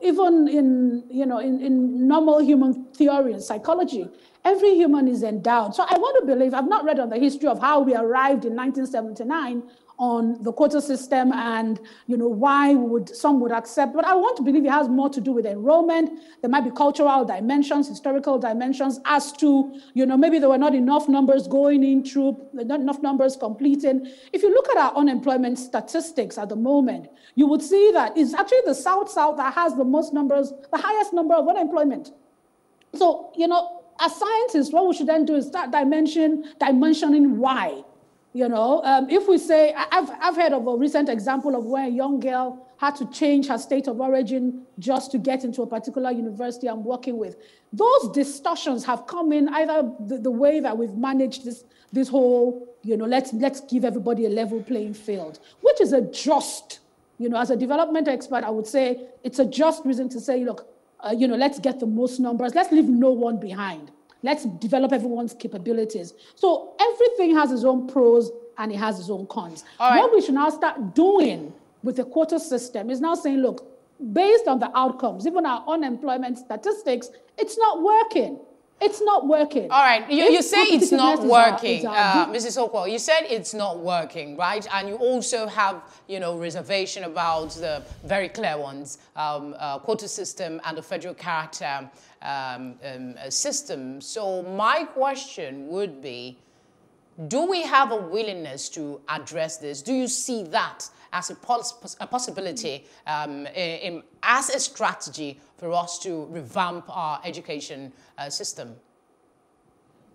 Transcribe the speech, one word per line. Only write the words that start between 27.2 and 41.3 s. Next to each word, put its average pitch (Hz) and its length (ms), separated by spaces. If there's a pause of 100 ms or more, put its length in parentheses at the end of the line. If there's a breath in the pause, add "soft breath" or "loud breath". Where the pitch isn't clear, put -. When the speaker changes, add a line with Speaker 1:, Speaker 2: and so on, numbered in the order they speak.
Speaker 1:
you 285 140
would 302 140
see 403 300
that 262 240
it's 311 180
actually 403 320
the 277 80
South-South 359 640
that 262 160
has 339 200
the 262 100
most 294 280
numbers, 285 400 (180)
the 320 80
highest 415 340
number 330 220
of 302 140
unemployment. 320 640 (800)
So, 320 400
you 330 140
know, 349 340 (180)
as 311 140
scientists, 427 580
what 359 140
we 359 80
should 285 140
then 311 160
do 311 100
is 285 140
start 349 240
dimension, 311 720 (160 loud breath)
dimensioning 285 720
why. 208 480 (520)
You 247 140
know, 240 360
um, 269 260
if 392 160
we 370 120
say, 311 340
I, 311 180
I've, 339 200 (100)
I've 339 160
heard 330 160
of 262 140
a 247 100
recent 294 320
example 262 480